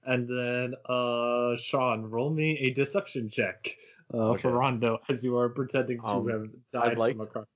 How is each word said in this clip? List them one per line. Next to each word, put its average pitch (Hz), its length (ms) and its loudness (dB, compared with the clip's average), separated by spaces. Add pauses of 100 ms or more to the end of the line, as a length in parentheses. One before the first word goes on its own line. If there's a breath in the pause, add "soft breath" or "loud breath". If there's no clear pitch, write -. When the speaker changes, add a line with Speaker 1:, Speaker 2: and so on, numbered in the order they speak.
Speaker 1:
and 127 240 0
then, 123 460 -2 (140)
uh, 120 680 0
Sean, 120 540 0
roll 123 200 0
me 156 280 2
a 135 140 2
deception 139 560 -2
check, - 480 -4 (360 loud breath)
uh, 110 200 2
Speaker 2:
Okay. 101 100 0
Speaker 1:
for 131 100 2
Rondo 120 460 2 (100)
as 123 160 0
you 123 140 2
are 123 100 4
pretending 127 520 -2
to 110 60 -8
Speaker 2:
Um, 101 220 0
Speaker 1:
have 110 140 -2 (400)
Speaker 2:
I'd 120 80 4
Speaker 1:
died 117 80 0
Speaker 2:
like 113 180 2
Speaker 1:
from 110 100 -8
a - 40 -
car. 107 240 -8